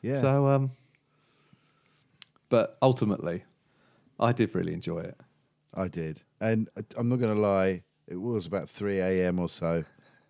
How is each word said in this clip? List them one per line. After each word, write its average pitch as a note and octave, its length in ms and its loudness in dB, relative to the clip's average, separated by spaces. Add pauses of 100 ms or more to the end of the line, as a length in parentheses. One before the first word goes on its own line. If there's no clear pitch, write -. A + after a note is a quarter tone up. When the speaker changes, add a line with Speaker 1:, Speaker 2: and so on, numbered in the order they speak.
Speaker 1:
Yeah. C3 200 -2
Speaker 2:
So, C#3 260 4
um, C3+ 240 2 (1800)
but - 340 0
ultimately, G#2 640 0 (760)
I A#2 120 4
did A#2 240 2
really F2 180 -2
enjoy E2+ 260 -6
it. F2+ 200 -12 (540)
Speaker 1:
I F#2 140 -4
did, D#2+ 340 -8 (180)
and A2 380 0
I, G#2 40 -12 (140)
I'm A#2 140 -2
not B2+ 100 2
gonna A2 160 2
lie, F#2+ 480 2 (240)
it F2 80 -10
was G#2 300 -4
about E2 240 -6
three G2+ 300 -2
A F#2 280 2
M F2+ 120 0
or E2+ 100 -2
so E2+ 340 -2 (460)